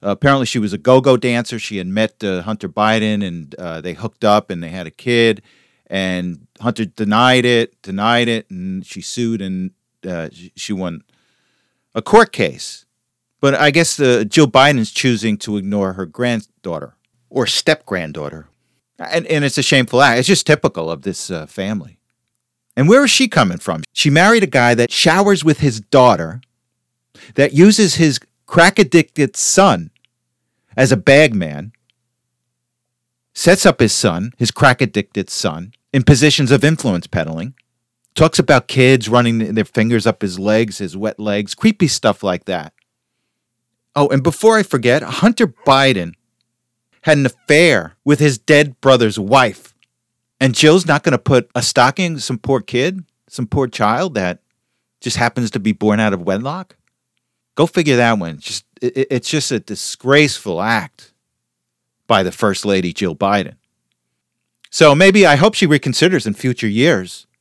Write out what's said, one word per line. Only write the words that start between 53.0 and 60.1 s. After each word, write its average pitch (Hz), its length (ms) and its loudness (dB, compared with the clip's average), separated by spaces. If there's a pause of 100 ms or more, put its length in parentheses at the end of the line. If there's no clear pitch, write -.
some - 200 -8
poor 139 200 -2
child 120 460 -2
that 90 240 -4 (640)
just - 160 -8
happens 120 320 -2
to - 100 -6
be 104 120 -2
born 104 280 0
out 107 140 0
of 92 80 -6
wedlock? 123 540 -6 (800)
Go 156 100 2
figure 147 300 0
that 117 240 2
one. 82 180 -10
Just, - 280 -14 (180)
it, 120 120 -4
it, 135 140 -4
it's 123 220 -6
just 151 200 -4
a 120 80 -4
disgraceful 113 1000 -4